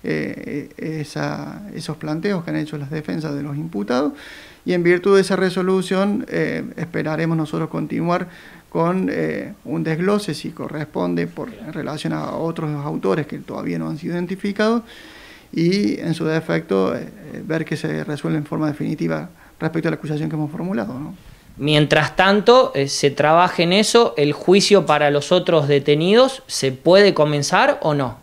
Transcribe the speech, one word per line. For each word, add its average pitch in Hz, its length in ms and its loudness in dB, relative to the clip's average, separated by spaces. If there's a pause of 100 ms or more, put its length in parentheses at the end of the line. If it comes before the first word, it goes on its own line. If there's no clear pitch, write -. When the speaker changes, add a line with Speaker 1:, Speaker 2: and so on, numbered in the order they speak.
Speaker 1:
eh, - 720 -6
esa, 147 840 -8 (120)
esos 156 220 -8
planteos 160 480 -4
que 156 60 -8
han 156 60 -4
hecho 151 200 -6
las 139 140 -10
defensas 156 440 -6
de 143 80 -6
los 143 140 -6
imputados, 202 560 -2 (540)
y 180 80 0
en 175 80 0
virtud 175 320 4
de 190 80 6
esa 190 140 0
resolución, 190 920 0
eh, 160 360 -2 (120)
esperaremos 165 640 -2
nosotros 160 320 -4
continuar 170 580 -4 (400)
con, 180 420 0
eh, 156 440 -4 (100)
un 160 200 -4
desglose, 175 500 -2
si - 160 -10
corresponde, - 800 -4
por, 160 200 -10
en 160 240 -14
relación 147 400 -6
a 151 200 -6
otros 156 520 -4
autores 160 420 -2
que - 120 -10
todavía - 400 -6
no 160 100 -4
han 160 80 -6
sido 170 200 -6
identificados, 202 680 -2 (720)
y 190 480 0
en 165 140 -2
su 170 100 -4
defecto, 165 720 0
eh, - 120 -8 (360)
ver 160 200 -4
que 156 120 -6
se 156 260 -4
resuelve 151 360 -4
en 147 60 -4
forma 156 220 -4
definitiva 160 640 -4 (300)
respecto 165 280 -2
a 156 40 0
la 151 40 -4
acusación 151 320 -4
que 156 60 -6
hemos 151 160 -4
formulado, 190 480 -6
¿no? 160 160 -10 (420)
Speaker 2:
Mientras 151 600 2
tanto, 208 580 6
eh, 139 140 0
se 143 240 0
trabaja 165 500 4
en 170 100 4
eso, 214 440 4
¿el 147 160 2
juicio 190 520 6
para 147 280 4
los 143 180 0
otros 170 380 4
detenidos 147 800 4
se 131 240 -2
puede 185 420 6
comenzar 151 680 2
o 151 120 2
no? 127 280 -2